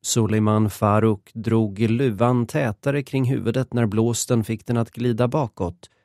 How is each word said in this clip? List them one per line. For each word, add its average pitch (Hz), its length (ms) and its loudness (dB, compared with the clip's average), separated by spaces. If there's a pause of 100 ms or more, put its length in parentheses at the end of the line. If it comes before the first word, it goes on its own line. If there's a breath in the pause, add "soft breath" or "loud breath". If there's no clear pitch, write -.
Suleiman 107 680 2
Faruk 107 640 2
drog 110 460 -2
luvan 120 680 0
tätare 139 560 -4
kring 135 220 -2
huvudet 120 480 -2
när 120 140 2
blåsten 113 580 0
fick 113 220 -8
den 120 100 -2
att 113 140 -2
glida 120 380 0
bakåt. 117 640 -6 (140)